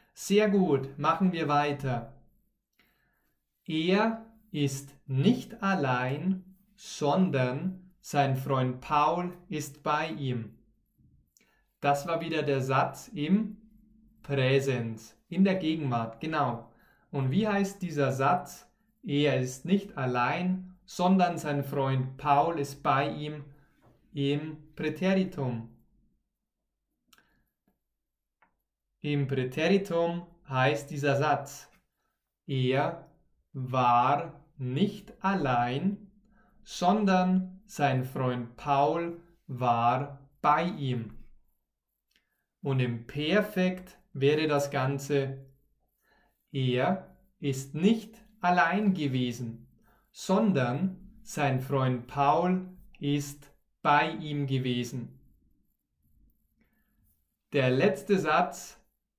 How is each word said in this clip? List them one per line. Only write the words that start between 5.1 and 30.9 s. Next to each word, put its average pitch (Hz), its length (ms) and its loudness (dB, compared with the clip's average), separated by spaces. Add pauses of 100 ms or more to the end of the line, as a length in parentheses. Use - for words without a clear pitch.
allein, 143 920 -2 (200)
sondern 143 1200 0
sein 135 380 0
Freund 127 420 -2
Paul 170 540 0 (160)
ist - 340 -8
bei 151 240 0
ihm. 127 480 -6 (1300)
Das 143 260 0
war 165 140 -2
wieder 160 200 -2
der 135 200 0
Satz 135 480 -2
im 180 480 0 (680)
Präsens, 131 1040 0
in 175 160 2
der 196 120 4
Gegenwart, 135 680 -2
genau. 143 500 -2 (400)
Und 131 200 -2
wie 202 180 2
heißt 196 320 -2
dieser 143 320 0
Satz? 147 520 -2 (380)
Er 143 380 2
ist 127 240 -8
nicht 196 320 0
allein, 139 800 -2 (100)
sondern 180 500 2
sein 143 260 -2
Freund 135 540 -2
Paul 147 420 2
ist - 220 -6
bei 147 280 2
ihm 151 340 -8 (680)
im 143 600 -4
Präteritum. 151 960 -2 (3250)
Im 143 260 0
Präteritum 170 1000 0 (220)
heißt 135 420 0
dieser 139 280 0